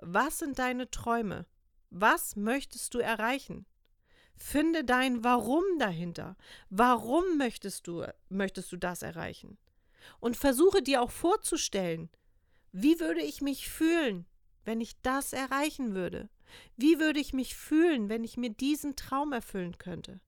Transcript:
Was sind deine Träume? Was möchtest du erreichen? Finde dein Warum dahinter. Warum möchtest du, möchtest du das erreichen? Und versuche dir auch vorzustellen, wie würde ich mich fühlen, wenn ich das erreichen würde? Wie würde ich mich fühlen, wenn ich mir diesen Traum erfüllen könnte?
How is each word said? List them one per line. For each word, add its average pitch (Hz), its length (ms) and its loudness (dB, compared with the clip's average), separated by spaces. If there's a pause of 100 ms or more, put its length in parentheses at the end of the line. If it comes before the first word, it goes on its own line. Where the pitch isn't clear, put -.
Was 214 380 0
sind 277 200 -4
deine 254 320 -2
Träume? 233 560 -2 (440)
Was 220 460 2
möchtest 240 580 -4
du 247 40 -2
erreichen? 226 680 -4 (720)
Finde 320 480 2
dein 247 400 2
Warum 247 400 4 (140)
dahinter. 175 580 -4 (340)
Warum 247 680 2
möchtest 220 480 -4
du, 170 200 -6 (220)
möchtest 190 420 -4
du 185 60 -8
das 180 260 -6
erreichen? - 560 -10 (600)
Und 240 160 -2
versuche 320 460 6
dir 269 200 2
auch 240 80 -2
vorzustellen, 190 1000 -2 (640)
wie 294 280 4
würde 330 220 0
ich 294 180 -6
mich 277 280 -4
fühlen, 311 580 2 (380)
wenn 226 160 -2
ich - 220 -8
das 269 300 0
erreichen 269 640 -2
würde? 185 340 -4 (480)
Wie 294 220 6
würde 302 200 2
ich 285 140 -4
mich 262 240 -4
fühlen, 302 520 2
wenn 226 160 -4
ich - 120 -12
mir 247 140 -2
diesen 285 440 -2
Traum 285 380 -4
erfüllen 185 460 -6
könnte? 180 500 -12